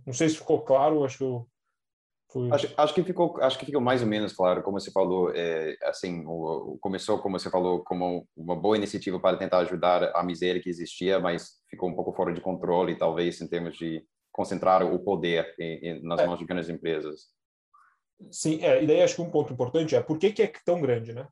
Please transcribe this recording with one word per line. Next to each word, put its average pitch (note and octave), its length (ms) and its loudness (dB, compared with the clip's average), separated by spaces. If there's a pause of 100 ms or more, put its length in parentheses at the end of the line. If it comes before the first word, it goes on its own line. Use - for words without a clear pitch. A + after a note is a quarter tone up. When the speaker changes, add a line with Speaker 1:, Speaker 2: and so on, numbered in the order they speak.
Speaker 1:
não C3 80 -8
sei D#3+ 160 2
se D#3 80 0
ficou D3+ 240 2
claro, D3 420 4
acho B2+ 160 -2
que C3+ 40 -2
eu B2 240 -4 (840)
fui B2 200 -2
Speaker 2:
Acho, C#3+ 240 2
acho D3+ 180 4
que F3+ 100 2
ficou, F3 380 0
acho C3 180 2
que - 80 -10
ficou C#3+ 120 0
mais B2 220 4
ou A2+ 60 2
menos G#2+ 260 0
claro, F2+ 300 4
como G2 160 -2
você - 120 -12
falou, F#2 420 2
é, D#2+ 500 -2
assim, E2+ 420 -4
o, D#2+ 480 -6
o, - 60 -14
começou, G2 400 -2
como F#2+ 200 -4
você F#2 120 -8
falou, F2+ 320 0
como F2+ 520 -4
uma E2+ 200 -6
boa G2+ 200 2
iniciativa G2 440 -4
para F#2+ 180 2
tentar F#2 220 2
ajudar F2 560 2
a F2 80 0
miséria F2+ 380 -2
que F#2 80 -8
existia, F2+ 500 -2
mas F2 400 -4 (100)
ficou F#2 200 -4
um E2+ 60 -8
pouco F2+ 160 -4
fora F2 220 -2
de E2 80 -8
controle, F2 560 0
talvez, E2+ 420 0
em E2 80 -10
termos E2+ 300 -6
de D#2+ 260 -8 (280)
concentrar F#2 520 2
o F2 160 2
poder E2+ 600 0
em, E2 300 -8
em, D2 140 -10
nas E2+ 160 -4
Speaker 1:
É. F2 60 4
Speaker 2:
mãos E2+ 140 -2
de E2+ 60 -10
grandes E2+ 240 -4
empresas. D#2 640 -6 (960)
Speaker 1:
Sim, D#3+ 320 -2
é, E3+ 200 6
e D3 40 2
daí E3 140 6
acho E3+ 140 4
que F3 60 -6
um E3+ 80 -4
ponto D3 220 0
importante C3 440 0
é A#2 60 4
por D#3 160 -2
que G3 140 4
que G#3+ 100 0
é G3 100 2 (120)
tão F3 160 2
grande, A#2 340 -2
né? C3 180 -12